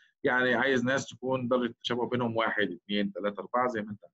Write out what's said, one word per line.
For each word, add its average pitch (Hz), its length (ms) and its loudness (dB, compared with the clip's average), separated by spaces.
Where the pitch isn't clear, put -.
يعني 127 300 2
عايز 127 300 2
ناس 131 240 0
تكون 127 400 -4
درجة 123 220 2
التشابه 120 380 -2
بينهم 120 280 0
واحد، 107 340 2
اتنين، 101 420 -2
تلاتة، 98 280 -4
أربعة 123 280 0
زي 113 140 -2
ما 107 80 -10
أنت. 104 100 -10